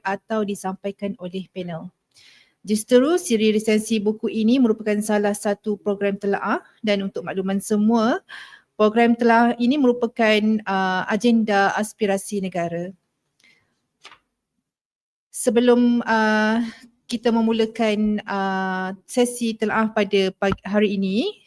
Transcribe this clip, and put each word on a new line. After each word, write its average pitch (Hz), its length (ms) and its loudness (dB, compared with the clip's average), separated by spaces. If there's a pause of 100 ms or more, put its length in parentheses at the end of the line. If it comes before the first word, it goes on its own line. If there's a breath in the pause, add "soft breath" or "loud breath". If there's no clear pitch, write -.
atau 214 400 -4
disampaikan 196 720 -8
oleh 180 340 -12
panel. 175 380 -10 (720 soft breath)
Justeru, 247 560 2
siri 214 400 2
resensi 214 420 0
buku 214 300 -2
ini 220 320 2
merupakan 214 400 2
salah 208 320 0
satu 208 480 -4
program 202 400 -4
telaah 202 400 -2 (240 soft breath)
dan 202 180 0
untuk 196 220 -8
makluman 190 340 -4
semua, 220 600 2 (560 loud breath)
program 233 400 4
telaah 233 400 4
ini 247 240 0
merupakan, 220 880 2
uh, 190 400 -2
agenda 214 640 2
aspirasi 196 720 -4
negara. 175 480 -6 (2500 soft breath)
Sebelum, 240 720 2
uh, 220 580 2 (460 loud breath)
kita 233 240 -2
memulakan, 220 960 0
uh, 190 640 -4 (160)
sesi 240 480 -2
telaah 220 340 -2
pada 202 460 0
pagi 196 260 -2
hari 208 320 0
ini, 196 520 -4